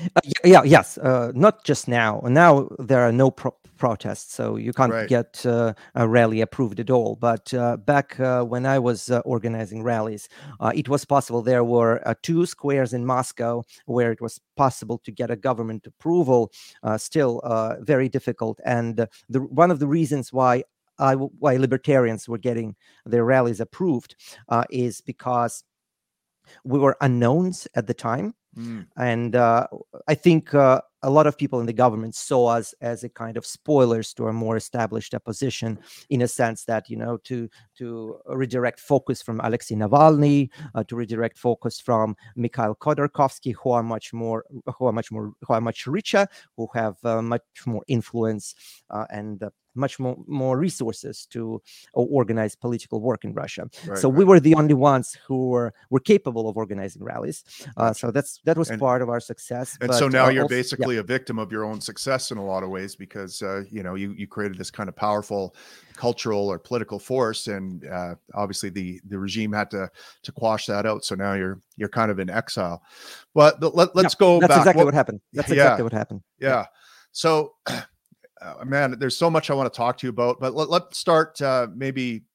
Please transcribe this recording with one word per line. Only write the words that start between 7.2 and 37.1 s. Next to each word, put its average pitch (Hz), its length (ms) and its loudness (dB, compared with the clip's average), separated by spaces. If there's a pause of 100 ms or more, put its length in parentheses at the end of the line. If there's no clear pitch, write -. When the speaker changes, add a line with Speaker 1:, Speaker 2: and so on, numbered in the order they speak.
Speaker 1:
uh, 120 240 -2
back, 139 420 0
uh, 127 240 0
when 123 220 -4
I 135 140 2
was, 120 320 -2
uh, 120 160 2
organizing 113 560 -4
rallies, 113 480 -4 (300)
uh, 113 140 0
it 151 140 -4
was 139 160 0
possible. 120 380 0
There 123 200 2
were, 117 440 2
uh, 113 160 -2
two 165 240 0
squares 135 480 -2
in 120 100 -4
Moscow 120 600 -4 (200)
where 120 280 0
it 107 100 -8
was - 180 -10 (160)
possible 120 480 0
to - 60 -18
get 113 200 -6
a 117 60 -4
government 113 500 -4
approval. 131 680 2 (300)
Uh, 110 140 -2
still, 127 480 -2
uh, 113 360 -2
very 131 280 2
difficult. 117 560 -4
And, 117 360 -2
uh, 113 60 0 (220)
the, 127 120 -2
one 139 300 2
of 160 80 0
the 143 80 -2
reasons 143 460 -2
why 127 320 2 (340)
I 135 140 4
w-, 135 260 -2
why 139 180 2
libertarians 127 760 0
were 117 80 -6
getting 117 380 -6 (280)
their 117 220 2
rallies 120 340 2
approved, 127 560 -4 (320)
uh, 117 220 2
is 123 320 -4
because 120 600 -4 (1000)
we 131 140 0
were 135 240 4
unknowns 139 720 2
at 110 120 -4
the 117 80 -4
time. 147 400 -6 (220)
Speaker 2:
Mm. 117 300 -12 (100)
Speaker 1:
And, 117 400 -2
uh, 120 300 4 (420)
I 156 60 4
think, 160 400 2
uh, 131 260 6 (220)
a 135 80 0
lot 147 160 6
of 147 100 0
people 131 240 -2
in 117 60 -4
the 113 80 -4
government 113 400 2
saw 123 320 0
us 117 340 -2
as 120 240 -8
a 120 40 -10
kind 113 280 -10
of 113 80 -10
spoilers 120 680 0
to 117 140 -6
a 110 40 -2
more 113 240 -2
established 110 580 -6
opposition, 113 640 -6 (300)
in 123 140 0
a 123 40 2
sense 117 380 -2
that, 110 240 -4
you 113 80 -12
know, 113 220 -8